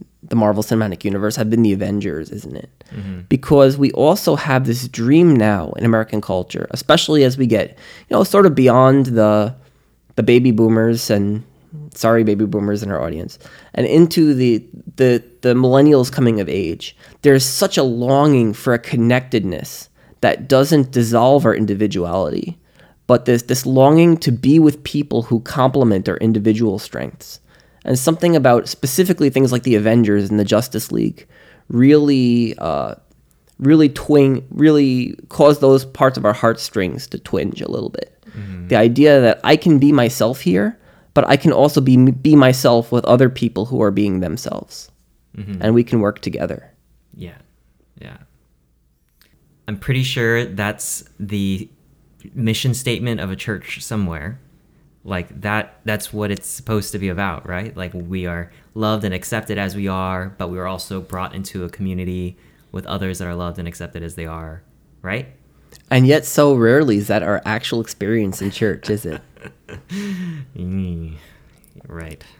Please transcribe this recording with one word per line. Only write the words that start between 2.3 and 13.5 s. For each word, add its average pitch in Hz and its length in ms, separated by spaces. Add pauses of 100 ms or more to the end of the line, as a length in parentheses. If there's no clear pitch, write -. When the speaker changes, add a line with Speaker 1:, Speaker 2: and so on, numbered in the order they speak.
Speaker 1:
isn't 80 240
it? - 140 (220)
Speaker 2:
Mm-hmm. 95 380
Speaker 1:
Because 139 480
we 139 140
also 156 440
have 135 300
this 120 240
dream 151 460
now 104 420
in 107 80
American 110 360
culture, - 500
especially 151 520
as 131 140
we 131 100
get, 107 220 (400)
you - 60
know, 220 80
sort 196 220
of 156 100
beyond 131 520
the, 107 480 (600)
the 120 80
baby 123 280
boomers 113 580
and, 104 340 (500)
sorry, 113 300
baby 107 220
boomers 104 380
in 98 80
our 76 100
audience, 80 380 (340)